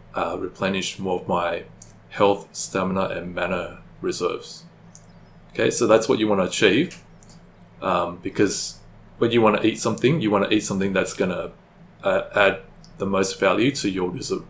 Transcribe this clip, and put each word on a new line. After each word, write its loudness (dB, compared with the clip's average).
uh, -4
replenish -4
more -2
of -10
my -2
health, 0
stamina, -4
and -8
mana -4
reserves. -6
Okay, 0
so 2
that's 6
what 4
you 2
wanna 2
achieve, 2
um, -2
because -2
when 2
you 4
wanna 4
eat 2
something, 0
you 0
wanna 2
eat 2
something -2
that's 0
gonna, -4
uh, 0
add 2
the -4
most 0
value 2
to -2
your -2
reserve, -6